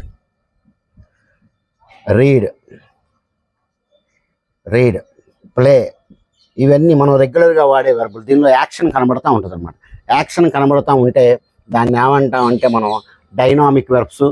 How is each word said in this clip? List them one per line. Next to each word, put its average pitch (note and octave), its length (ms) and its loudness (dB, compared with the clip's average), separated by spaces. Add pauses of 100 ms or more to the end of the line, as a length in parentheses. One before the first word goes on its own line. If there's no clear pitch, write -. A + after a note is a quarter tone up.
(2250)
రీడ్, C3 300 2 (2250)
రీడ్, A2+ 320 0 (580)
ప్లే, C3+ 200 4 (840)
ఇవన్నీ C#3+ 420 2
మనం C#3+ 220 2
రెగ్యులర్గా D#3 500 2
వాడే C3+ 280 0
వెర్బులు. A2 280 -10
దీనిలో C#3 220 2 (100)
యాక్షన్ D3+ 360 -4
కనబడతా B2+ 400 -2
ఉంటుందన్నమాట. F2+ 400 -10 (420)
యాక్షన్ E3 380 -2
కనబడతా C#3 380 0 (100)
ఉంటే B2+ 200 2 (440)
దాన్ని A#2 360 -2
ఏమంటాం C3 480 0
అంటే B2 240 -2
మనం G#2+ 140 -4 (500)
డైనామిక్ C#3 540 0
వెర్బ్స్ B2 380 -4